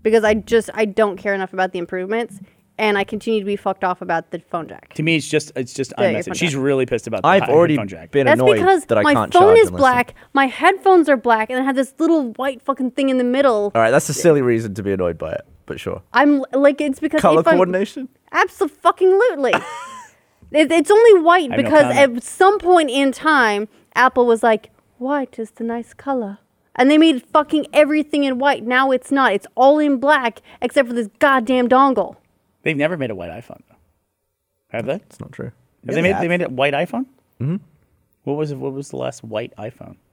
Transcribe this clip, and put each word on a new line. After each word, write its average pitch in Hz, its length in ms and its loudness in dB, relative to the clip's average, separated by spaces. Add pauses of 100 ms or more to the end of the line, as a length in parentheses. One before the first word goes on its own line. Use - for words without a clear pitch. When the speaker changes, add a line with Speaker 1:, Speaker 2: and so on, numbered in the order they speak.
Speaker 1:
Because 220 220 2
I 214 120 2
just, 226 380 -2
I 220 120 -2
don't 202 320 -2
care 202 160 -4
enough 190 180 -6
about 185 220 -4
the 185 60 -8
improvements, 190 600 -8 (380)
and 208 200 -2
I 196 60 -2
continue 214 380 -4
to 190 40 -12
be 202 120 -4
fucked 190 260 -6
off 180 180 -4
about 170 300 -6
the 175 80 -10
phone 165 300 -10
jack. - 240 -20
Speaker 2:
To 156 100 -6
me, 160 140 0
it's 139 100 -6
just, 151 300 -4
it's 131 160 -10
just 135 160 -6
Speaker 1:
The - 80 -16
Speaker 2:
iMessage. 190 180 0
Speaker 1:
earphone 185 200 -8
Speaker 2:
She's 180 180 -2
Speaker 1:
jack. 135 80 -4
Speaker 2:
really 135 240 0
pissed 120 220 -6
about 107 160 -6
the 143 40 0
Speaker 3:
I've 185 160 4
Speaker 2:
hi-, 123 80 -2
Speaker 3:
already 160 220 4
Speaker 2:
headphone 110 160 -4
jack. 85 220 -16
Speaker 3:
been 139 140 2
Speaker 1:
That's 294 140 4
Speaker 3:
annoyed - 160 4
Speaker 1:
because 370 300 2
Speaker 3:
that - 120 0
I 311 40 4
Speaker 1:
my 302 120 2
Speaker 3:
can't 233 200 0
Speaker 1:
phone 359 80 6
Speaker 3:
charge 427 160 6
Speaker 1:
is 440 100 6
Speaker 3:
and - 80 -8
listen. - 20 -6
Speaker 1:
black, 254 360 0 (200)
my 277 140 2
headphones 359 600 2
are 277 80 4
black, 220 320 0
and 254 100 -4
I 262 40 -2
have 269 120 -2
this 262 240 -2
little 311 340 0
white 262 280 -8
fucking 254 300 -4
thing 269 180 -2
in 262 80 0
the 247 80 0
middle. 247 500 0
Speaker 3:
All 113 60 4
right, 113 100 4
that's 139 160 2
a 151 60 -6
silly 147 280 2
reason 113 340 0
to 107 80 -8
be 98 100 -2
annoyed 90 240 -2
by 80 160 -10
it, - 80 -8 (240)
but - 160 -12
sure. 92 200 -10 (120)
Speaker 1:
I'm, 277 400 2
like, 285 260 2
it's 294 220 -4
because 311 180 -2
Speaker 3:
Color 160 220 4
Speaker 1:
if - 60 0
I'm 330 80 4
Speaker 3:
coordination? 190 520 -2 (240)
Speaker 1:
Abso-fucking-lutely. 359 1300 0
Speaker 3:
<laughs> - 40 -8 (880)
Speaker 1:
It, 302 200 2
it's 330 180 0
only 427 320 6
white 330 300 2
Speaker 2:
I - 60 -2
have - 60 0
no 233 60 -2
Speaker 1:
because 302 120 4 (120)
Speaker 2:
comment. 254 240 2
Speaker 1:
at 240 60 -8
some 392 340 2
point 339 320 2
in 269 220 0
time, 226 560 0 (260)
Apple 247 320 2
was 226 160 2
like, 226 300 0 (260)
"White 269 400 -6
is 226 140 -12
the - 120 -12
nice 233 300 -10
color." 226 460 -8 (360)
And 254 140 2
they 302 80 4
made 311 300 4
fucking 302 440 -2
everything 302 520 0
in 262 160 -4
white. 277 260 0
Now 254 240 0
it's 254 220 -2
not. 262 220 2
It's 202 200 -4
all 277 240 4
in 294 220 0
black 262 420 0 (180)
except 247 280 -2
for 240 80 -10
this 233 120 -4 (120)
goddamn 254 500 2
dongle. 254 460 2 (480)
Speaker 2:
They've 156 120 -2
never 151 220 -2
made 131 140 -6
a 104 40 -10
white 87 140 -12
iPhone, 90 400 -18
though. - 60 -20 (920)
Have 117 180 -10
they? 135 100 -6
Speaker 3:
That's - 220 -20
not - 120 -18
true. - 140 -14
Speaker 2:
Have 123 80 -16 (300)
Speaker 4:
Yeah, 120 80 -12
Speaker 2:
they 135 60 -6
Speaker 4:
they 160 40 -2
Speaker 2:
made, 180 140 0
they - 60 -6
Speaker 4:
have. 170 80 -4
Speaker 2:
made 175 120 -2
a 170 80 -6
white 135 240 -2
iPhone? 175 320 -6 (340)
Speaker 3:
Mm-hmm. 151 180 -4 (640)
Speaker 2:
What 139 140 -6
was, 151 180 -6
what 131 180 -8
was 139 160 -12
the 135 80 -12
last 127 260 -10
white 110 360 -10
iPhone? 98 380 -16 (160)